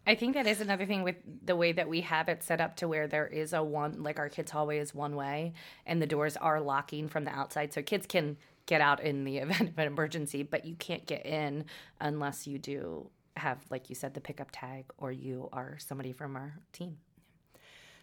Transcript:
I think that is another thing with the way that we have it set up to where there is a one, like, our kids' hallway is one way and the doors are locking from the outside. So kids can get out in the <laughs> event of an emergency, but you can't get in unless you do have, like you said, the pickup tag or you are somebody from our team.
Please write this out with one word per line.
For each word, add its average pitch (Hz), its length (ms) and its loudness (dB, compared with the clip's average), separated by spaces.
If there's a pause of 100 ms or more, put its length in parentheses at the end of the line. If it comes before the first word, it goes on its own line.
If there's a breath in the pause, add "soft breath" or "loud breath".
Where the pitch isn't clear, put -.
I 214 60 10
think 240 220 4
that 269 100 4
is 208 160 4
another 196 240 2
thing 196 160 2
with 180 140 2 (300)
the 180 100 6
way 170 160 6
that 165 180 2
we 165 120 2
have 165 280 2
it 165 140 0
set 165 180 2
up 160 160 2
to 175 100 0
where 156 200 2
there 151 180 2
is 156 280 -2
a 160 100 4
one, 151 400 -2
like, 151 160 -2
our 147 100 -2
kids' 156 220 -6
hallway 151 260 2
is 147 160 -2
one 147 220 -2
way 147 380 -2 (340 loud breath)
and 170 120 2
the 156 60 4
doors 147 320 2
are 156 240 4
locking 147 460 0
from 151 180 -2
the 143 60 -2
outside. 143 420 -2
So 170 80 -2
kids 196 240 0
can 151 320 2 (300 soft breath)
get 156 140 6
out 143 200 8
in 139 220 0
the 139 140 -2
<laughs> 135 80 -2
event 185 240 2
of 165 100 -6
an 156 80 4
emergency, 151 560 0
but 151 200 -2
you 165 120 -10
can't - 320 -6
get - 180 -4
in 151 400 -2 (340 loud breath)
unless 147 460 -2
you 139 140 -6
do 107 500 -6 (260)
have, 139 360 -2
like 131 180 -6
you 127 60 -8
said, 135 180 -6
the 135 80 -8
pickup 139 300 -10
tag 131 340 -12 (140)
or 135 120 -4
you 131 400 -6
are 135 280 -8
somebody 131 340 -6
from 139 220 -8
our 143 240 -10 (120)
team. 175 260 -10 (1040 soft breath)